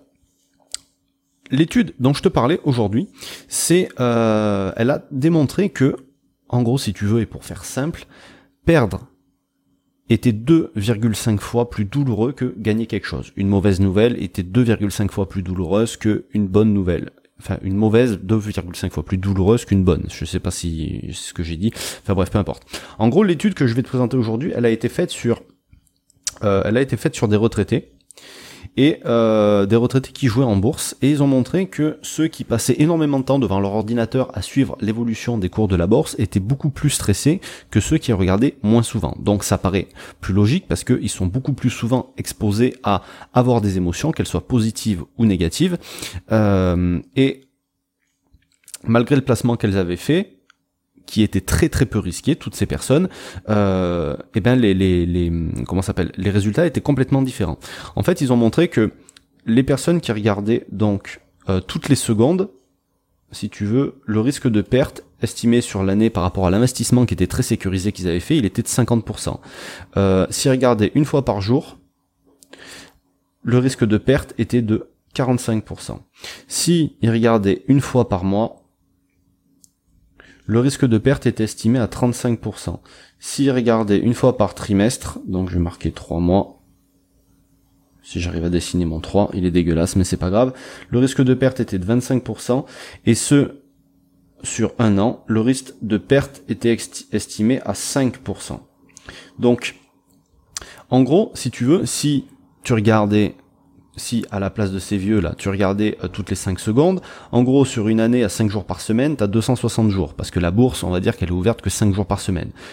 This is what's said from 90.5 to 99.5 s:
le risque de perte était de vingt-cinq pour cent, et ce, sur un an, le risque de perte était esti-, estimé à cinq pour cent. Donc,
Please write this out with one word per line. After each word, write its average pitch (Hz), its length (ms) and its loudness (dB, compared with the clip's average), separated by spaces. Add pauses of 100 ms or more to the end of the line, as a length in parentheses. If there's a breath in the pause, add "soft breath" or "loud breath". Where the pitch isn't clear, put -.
le 120 100 0
risque 131 220 2
de 127 140 4
perte 127 260 0
était 104 180 -4
de 87 60 -6
vingt-cinq 120 380 0
pour - 180 -8
cent, 131 240 -2 (400 loud breath)
et 113 100 4
ce, - 460 2 (840)
sur - 340 -4
un 107 200 4
an, 107 300 0
le 110 120 0
risque 127 340 -2 (100)
de 107 140 0
perte 139 520 0
était 117 240 0
esti-, - 400 -8
estimé 110 500 -2
à 104 100 -6
cinq - 440 -2
pour - 240 -10
cent. - 260 -12 (720 loud breath)
Donc, 120 360 0 (1120 loud breath)